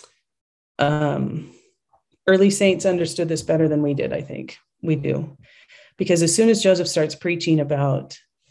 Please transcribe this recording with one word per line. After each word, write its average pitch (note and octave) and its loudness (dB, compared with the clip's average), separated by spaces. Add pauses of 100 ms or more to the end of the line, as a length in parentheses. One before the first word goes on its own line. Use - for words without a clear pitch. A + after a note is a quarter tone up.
(760)
Um, C#3+ -2 (760)
early F#3+ 6
saints G3 2
understood F3 -2
this D#3+ -4
better D#3+ 2
than D3 0
we D3 0
did, - -4
I - -6
think. - -14 (240)
We D#3+ -2
do. C#3 -6 (600)
Because F3 2
as E3 2
soon A3+ 4
as G#3+ 2
Joseph F3+ 2
starts D#3 -2
preaching E3+ 0
about, C#3 -2 (340)